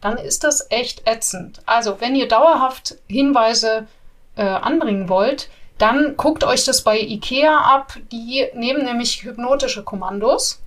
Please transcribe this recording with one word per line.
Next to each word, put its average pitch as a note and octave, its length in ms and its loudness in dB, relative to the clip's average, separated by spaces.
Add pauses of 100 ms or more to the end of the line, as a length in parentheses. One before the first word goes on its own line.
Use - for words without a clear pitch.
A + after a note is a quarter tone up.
dann A3 160 -2
ist - 280 -4
das D4 260 0
echt A#3+ 360 -4
ätzend. F#3+ 600 -4
Also A3 340 0
wenn B3+ 160 0
ihr B3 100 2
dauerhaft C4 720 4 (100)
Hinweise, A3+ 800 2 (500)
äh, G#3+ 60 -4
anbringen G3 680 -2
wollt, G#3+ 400 0 (260)
dann C4 400 2
guckt - 280 0
euch C4 200 0
das - 180 0
bei G#3+ 180 2
ikea C4 580 0
ab. C4+ 360 2 (180)
Die A#3 420 -4
nehmen B3+ 300 -2
nämlich A#3+ 400 -4
hypnotische B3 580 -4
Kommandos. G3+ 840 -2